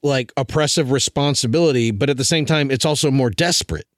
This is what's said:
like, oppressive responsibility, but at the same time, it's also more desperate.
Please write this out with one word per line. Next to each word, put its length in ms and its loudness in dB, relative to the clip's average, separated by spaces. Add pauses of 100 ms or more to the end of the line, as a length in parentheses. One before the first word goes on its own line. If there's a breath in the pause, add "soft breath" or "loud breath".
like, 340 -2
oppressive 540 0
responsibility, 1000 0
but 180 0
at 60 0
the 80 -6
same 200 0
time, 240 0
it's 160 -2
also 280 0
more 180 2
desperate. 560 -2 (120)